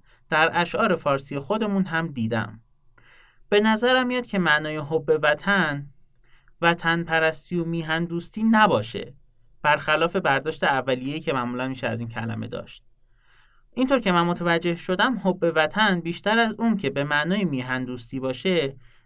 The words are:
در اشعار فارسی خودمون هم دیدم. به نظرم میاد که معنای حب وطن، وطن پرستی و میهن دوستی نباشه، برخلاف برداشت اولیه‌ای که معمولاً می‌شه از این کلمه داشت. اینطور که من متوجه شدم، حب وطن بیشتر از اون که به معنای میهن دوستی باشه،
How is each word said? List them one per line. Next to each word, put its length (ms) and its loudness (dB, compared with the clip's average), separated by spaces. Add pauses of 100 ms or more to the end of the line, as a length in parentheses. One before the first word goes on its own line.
(300)
در 240 4
اشعار 420 0
فارسی 440 -2
خودمون 460 -2
هم 220 -4
دیدم. 520 -4 (920)
به 100 6
نظرم 480 2
میاد 180 -2
که 140 -4
معنای 380 2
حب 460 0
وطن، 680 2 (720)
وطن 420 2
پرستی 520 0
و 100 -2
میهن 400 -2
دوستی 380 -6
نباشه، 720 2 (480)
برخلاف 540 2
برداشت 480 0
اولیه‌ای 560 -2
که 140 -4
معمولاً 340 -4
می‌شه 200 -6
از 120 -4
این 100 -8
کلمه 380 -8
داشت. 360 -12 (880)
اینطور 260 2
که 120 0
من 120 4
متوجه 520 0
شدم، 480 -2
حب 320 0
وطن 440 2
بیشتر 400 -2
از 200 0
اون 180 2
که 120 -2
به 140 -2
معنای 420 0
میهن 400 -4
دوستی 340 -8
باشه، 560 -2 (300)